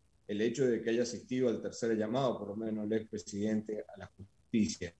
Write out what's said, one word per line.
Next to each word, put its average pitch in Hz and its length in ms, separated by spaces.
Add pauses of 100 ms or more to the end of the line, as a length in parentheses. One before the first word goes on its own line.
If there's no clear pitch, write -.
(280)
el 104 140
hecho 123 220
de 113 160
que 117 100
haya 117 120
asistido 123 460
al 110 120
tercer 113 360
llamado, 110 420
por 101 100
lo 101 80
menos 110 280
el 107 80
expresidente, 107 1000
a - 60
la 101 80
justicia. - 920